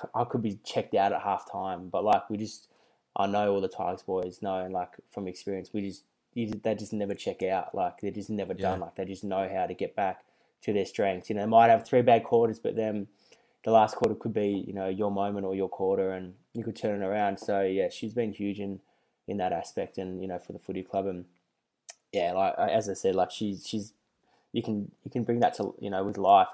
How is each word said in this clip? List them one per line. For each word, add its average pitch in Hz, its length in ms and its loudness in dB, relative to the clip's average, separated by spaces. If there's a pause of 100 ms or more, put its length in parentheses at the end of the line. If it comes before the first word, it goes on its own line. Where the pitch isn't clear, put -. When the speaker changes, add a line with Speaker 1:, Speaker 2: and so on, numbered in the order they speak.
(220)
Speaker 1:
I - 40 2
could 120 160 -4
be 104 240 -4
checked - 300 -4
out 101 180 4
at 101 80 -2
half 98 280 -2
time. 92 400 -6
But, 90 140 -2
like, 107 260 2
we 107 80 -4
just, 107 300 -10 (480)
I 98 120 2
know 101 260 2
all 98 80 2
the 95 60 -2
Tigers 92 340 -6
boys 92 400 -4
know, 95 160 -4
and, 92 160 -6
like, 90 160 -4 (220)
from 98 160 -8
experience, 92 440 -8
we 101 160 -4
just, 95 160 -12 (300)
you, 113 180 -4 (120)
they 110 120 0
just 104 180 -10
never 101 200 -4
check 95 300 -6
out. 95 320 -2
Like, 90 260 -4
they're 104 100 -4
just 98 200 -8
never 98 240 -4
done. 95 240 -2
Speaker 2:
Yeah. 87 60 -6
Speaker 1:
Like, 85 100 -18
they 95 100 -4
just 95 180 -10
know 98 240 -2
how 92 200 -2
to 92 80 -6
get 90 200 -4
back 95 300 -2 (380)
to 110 100 0
their 98 120 2
strengths. 95 440 -2
You 107 60 -2
know, 101 80 -2
they 107 40 -2
might 117 220 10
have 113 160 6
three 127 160 6
bad 117 220 8
quarters, 117 360 4
but 101 160 -4
then 107 320 -2 (560)
the 110 80 2
last 110 240 8
quarter 110 200 2
could 110 180 -6
be, 101 340 0
you 95 60 -10
know, 95 160 -2
your 101 220 0
moment 101 340 -2
or 95 100 -2
your 95 140 -2
quarter, 95 420 0
and 92 220 -8 (200)
you 117 100 -6
could 110 120 -6
turn 104 280 -2
it - 20 -2
around. 101 340 0
So, 101 220 0
yeah, 95 280 2
she's 107 260 -8
been 113 180 -2
huge 101 260 -4
in, 98 200 -6 (480)
in 101 100 -4
that 92 160 0
aspect 85 460 -6
and, 92 220 -8
you 95 60 -6
know, 90 120 -6
for - 140 -14
the 98 60 -14
footy 92 240 -8
club. 98 220 -2
And, 90 200 -6 (880)
yeah, 90 220 0
like, 95 240 2
I, 87 120 2
as 104 200 2
I 98 40 -4
said, 95 220 0
like, 92 160 2
she, 101 320 -4
she's, 107 300 -6 (600)
you 117 100 -2
can, 104 260 -4 (140)
you - 80 -12
can 123 140 -2
bring 120 160 2
that 113 140 4
to, 104 240 -4
you 104 100 -8
know, 95 160 -2
with 101 120 -4
life, 95 360 8